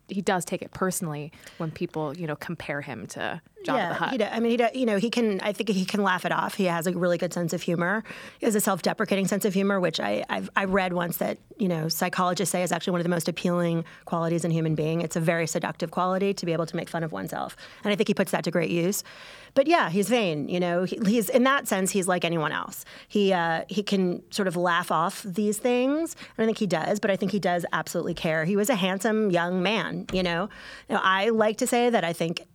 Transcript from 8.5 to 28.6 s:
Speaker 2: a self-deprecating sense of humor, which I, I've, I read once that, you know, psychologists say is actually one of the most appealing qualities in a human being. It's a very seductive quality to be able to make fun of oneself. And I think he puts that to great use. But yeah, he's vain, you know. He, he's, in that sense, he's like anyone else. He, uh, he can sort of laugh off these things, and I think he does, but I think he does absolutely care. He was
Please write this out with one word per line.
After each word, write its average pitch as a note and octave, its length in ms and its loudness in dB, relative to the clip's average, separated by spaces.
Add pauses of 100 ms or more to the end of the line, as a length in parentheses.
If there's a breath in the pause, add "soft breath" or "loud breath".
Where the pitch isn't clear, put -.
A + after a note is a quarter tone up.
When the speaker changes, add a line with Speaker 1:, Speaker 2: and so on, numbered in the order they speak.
Speaker 2:
a G3+ 80 2
self-deprecating F#3+ 640 0
sense G3 180 0
of G3 100 0
humor, G3 240 2
which F3 200 0
I, G#3 300 0
I've, G3 260 -4
I G3 100 2
read F#3 280 2
once F3 240 -2
that, - 220 -2 (180)
you G3+ 100 0
know, D#3+ 200 0
psychologists F3+ 640 0
say F3+ 100 2
is F3 100 0
actually F3 200 0
one F3 100 2
of E3 40 0
the F3 40 0
most F3 180 0
appealing E3+ 580 0 (200 loud breath)
qualities E3 400 0
in E3+ 60 2
a - 20 2
human D#3+ 220 2
being. D#3+ 260 0
It's E3+ 140 -4
a F3 40 0
very E3 280 2
seductive E3+ 420 -4
quality F#3+ 440 0
to F#3 120 -8
be E3 80 0
able D#3+ 140 0
to - 80 -8
make E3 140 -6
fun E3 140 -2
of D#3+ 80 -4
oneself. - 440 -8 (280 loud breath)
And G#3 80 0
I G3+ 40 2
think G3+ 120 0
he G3+ 60 4
puts - 180 0
that D#3+ 120 0
to F3+ 80 -2
great F3 180 2
use. F3 340 0 (520 loud breath)
But C#4 120 4
yeah, D4+ 220 4
he's F#3+ 200 0
vain, E3+ 400 2
you F3+ 100 0
know. F3 240 2
He, F3+ 220 -4
he's, G#3+ 240 4
in B3 140 6
that C4+ 240 2
sense, F#3+ 220 0
he's F#3+ 180 0
like F3+ 180 2
anyone E3 260 2
else. - 340 -6 (220 loud breath)
He, G3 260 4
uh, E3 360 2
he G3 120 -2
can F#3 400 0 (100)
sort G3 160 0
of F3 100 -2
laugh F3 340 2
off E3+ 320 0
these G#3 340 -2
things, C4+ 580 0 (220 loud breath)
and A3+ 60 0
I - 20 2
think A3+ 120 0
he G#3 100 0
does, F3 320 0
but G#3 100 0
I F#3+ 60 2
think F#3+ 160 -2
he G#3 80 0
does F3 320 0
absolutely E3+ 420 -2
care. D#3+ 300 0
He G3 140 2
was G#3 120 2